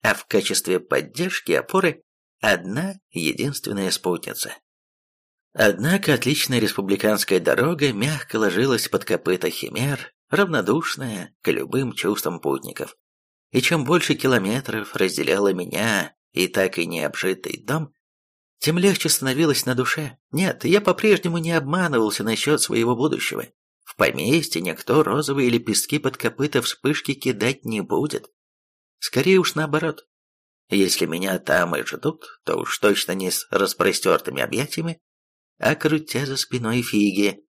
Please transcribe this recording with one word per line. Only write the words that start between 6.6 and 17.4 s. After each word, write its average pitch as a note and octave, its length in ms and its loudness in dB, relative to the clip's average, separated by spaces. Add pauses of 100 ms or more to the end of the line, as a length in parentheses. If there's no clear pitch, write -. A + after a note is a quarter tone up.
дорога C3+ 520 2
мягко C3 440 -4
ложилась A2 540 2
под - 160 -2
копыта F2+ 440 0
химер, B2+ 640 -6 (160)
равнодушная C3+ 1120 -2
к - 100 0
любым A#2+ 420 -2
чувствам F2 460 -2
путников. - 560 -6 (540)
И B2 140 2
чем B2+ 200 0
больше E3 300 2
километров A2 840 0
разделяло F#2+ 580 2
меня F2+ 600 -2 (160)
и F2+ 160 0
так F#2+ 300 0
и E2+ 80 0
не E2 180 -4
обжитый - 600 -4